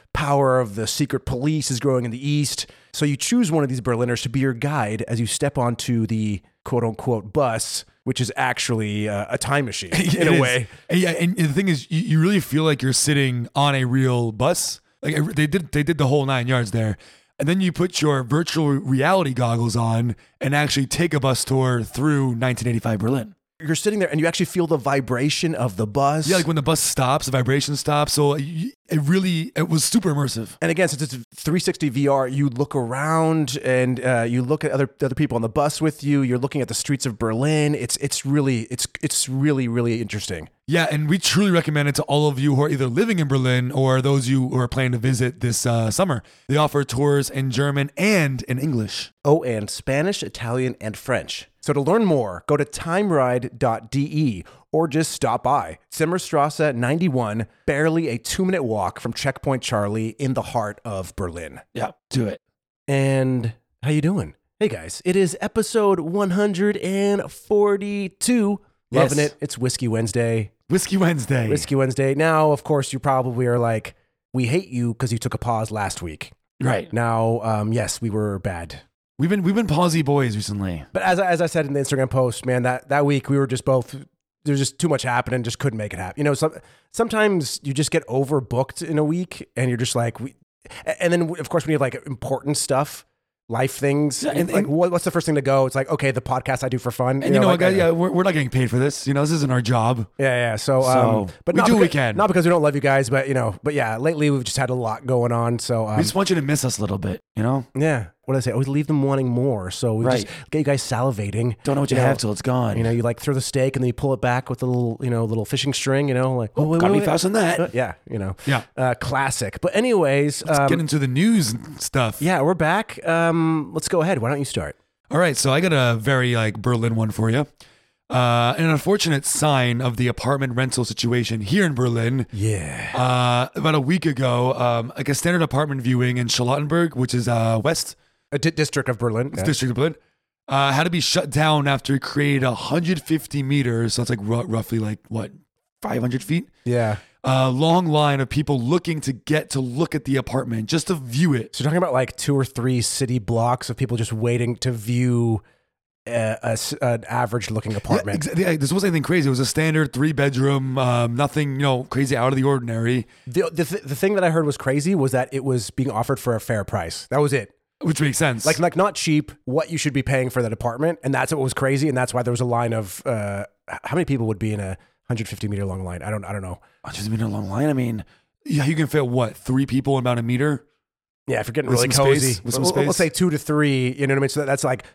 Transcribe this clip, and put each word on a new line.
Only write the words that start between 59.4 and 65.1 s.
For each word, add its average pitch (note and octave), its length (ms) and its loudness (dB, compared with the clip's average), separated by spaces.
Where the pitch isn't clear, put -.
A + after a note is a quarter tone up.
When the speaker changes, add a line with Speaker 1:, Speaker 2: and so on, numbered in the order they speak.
Speaker 1:
Charlie A2 460 -2
in C3+ 160 -2
the B2 80 -2
heart G#2 420 -4
of F#2+ 300 -8
Berlin. E2 460 -8
Speaker 2:
Yeah, A2+ 200 -6
do A#2+ 160 0
it. F#2+ 140 -6
Speaker 1:
And C3 640 0
how C3 100 -2
you D3+ 100 2
doing? D3+ 340 -2
Hey G#3+ 80 0
guys, E2 380 -8
it F3+ 100 0